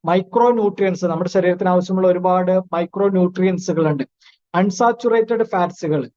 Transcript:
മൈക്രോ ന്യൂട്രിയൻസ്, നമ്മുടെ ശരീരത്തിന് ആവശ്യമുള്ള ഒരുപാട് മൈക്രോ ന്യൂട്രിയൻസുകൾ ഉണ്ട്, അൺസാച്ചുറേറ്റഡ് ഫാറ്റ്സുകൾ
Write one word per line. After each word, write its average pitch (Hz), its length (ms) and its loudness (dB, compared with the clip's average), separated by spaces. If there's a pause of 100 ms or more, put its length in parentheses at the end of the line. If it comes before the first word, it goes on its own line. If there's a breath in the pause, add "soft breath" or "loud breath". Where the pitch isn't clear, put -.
മൈക്രോ 190 460 2
ന്യൂട്രിയൻസ്, 196 540 -2
നമ്മുടെ 170 260 -2
ശരീരത്തിന് 180 380 0
ആവശ്യമുള്ള 185 400 2
ഒരുപാട് 180 520 2 (120)
മൈക്രോ 175 360 -2
ന്യൂട്രിയൻസുകൾ 180 800 0
ഉണ്ട്, 139 160 -2 (500 soft breath)
അൺസാച്ചുറേറ്റഡ് 226 880 0
ഫാറ്റ്സുകൾ 156 760 -4